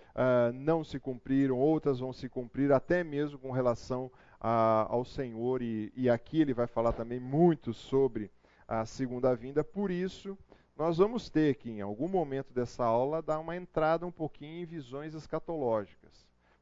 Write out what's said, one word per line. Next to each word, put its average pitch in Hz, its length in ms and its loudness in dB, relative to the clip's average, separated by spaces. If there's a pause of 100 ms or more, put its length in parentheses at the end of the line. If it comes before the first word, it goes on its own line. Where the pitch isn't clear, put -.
(140)
ah, 123 400 4
não 151 300 0
se 147 160 -10
cumpriram, 131 580 0
outras 143 420 2
vão 131 120 -6
se 127 160 -10
cumprir, 131 460 -2
até 170 280 4
mesmo 147 380 -4
com 131 120 -10
relação 127 600 0 (300)
a, 113 480 4
ao 120 160 0
Senhor, 123 560 -4
e, 110 340 -4
e 127 140 2
aqui 120 320 2
ele 143 120 2
vai 120 140 0
falar 117 240 0
também 120 280 -6
muito 143 540 4
sobre 120 560 0 (380)
a 113 180 -2
segunda 127 500 0
vinda. 135 280 -2
Por 196 260 -4
isso, 185 480 -6 (380)
nós 160 220 0
vamos 214 320 2
ter 151 260 4
que, - 140 -10
em 110 100 -8
algum 107 300 -6
momento 139 440 -4
dessa 123 300 -2
aula, 127 380 2
dar 156 180 -2
uma 165 160 -8
entrada 165 500 0
um 175 60 -6
pouquinho 160 520 -10
em - 20 -8
visões 151 480 -10
escatológicas. 147 1120 -4 (340)